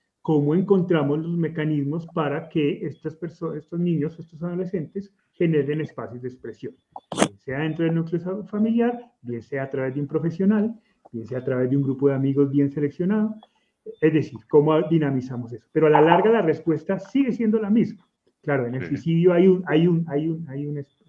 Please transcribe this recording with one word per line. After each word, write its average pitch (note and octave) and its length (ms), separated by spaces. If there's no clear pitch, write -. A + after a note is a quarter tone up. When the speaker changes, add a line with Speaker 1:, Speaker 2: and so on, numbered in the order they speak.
Speaker 1:
cómo D3+ 340
encontramos F3 640
los E3+ 180
mecanismos D#3 680
para D#3 420
que D3 360
estas D3+ 300
perso-, E3 400
estos D3+ 240
niños, E3 400
estos D#3+ 240
adolescentes, F3+ 720
generen D3+ 480
espacios B2 420
de B2+ 60
expresión, B2 460
bien - 220
sea C3+ 220
dentro D#3+ 260
del E3 100
núcleo E3 240
sa-, F#3+ 240
familiar, A#3 640
bien A#2+ 200
sea C3+ 220
a C3+ 60
través C3 260
de C#3+ 60
un C#3+ 60
profesional, F#3+ 680
bien A2+ 120
sea B2 120
a B2+ 80
través B2+ 240
de C#3 80
un C#3+ 60
grupo C3+ 260
de C#3 60
amigos C3+ 360
bien C#3 180
seleccionado. F3+ 640
Es D#3 120
decir, C3+ 240
cómo D3+ 320
dinamizamos C3+ 720
eso. - 180
Pero D#3 160
a - 20
la D3+ 120
larga E3+ 280
la A3+ 120
respuesta D#3+ 580
sigue C4 320
siendo A3 300
la G3+ 80
misma. - 360
Claro, C3+ 240
en B2 80
el C3 60
Speaker 2:
Sí. F2 80
Speaker 1:
suicidio E3 440
hay F3 140
un, F3+ 180
hay D#3 220
un, E3 220
hay D3 180
un, E3 220
hay C#3+ 180
un D3 100
es-, - 200